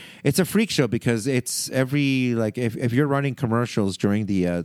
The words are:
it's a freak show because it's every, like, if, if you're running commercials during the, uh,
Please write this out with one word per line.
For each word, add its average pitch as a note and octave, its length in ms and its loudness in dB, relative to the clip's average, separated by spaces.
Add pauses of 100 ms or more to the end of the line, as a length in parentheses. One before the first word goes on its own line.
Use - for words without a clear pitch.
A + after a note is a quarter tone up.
(240)
it's C#3 160 0
a F3 40 4
freak G3+ 260 0
show B2+ 180 0
because A2+ 400 0
it's - 420 -2
every, C3 640 0
like, A2 240 0
if, A2+ 180 -2
if A#2+ 160 -2
you're C#3+ 140 4
running C#3 300 0
commercials A2+ 600 0
during G#2 300 0
the, F2+ 220 2
uh, F2 160 0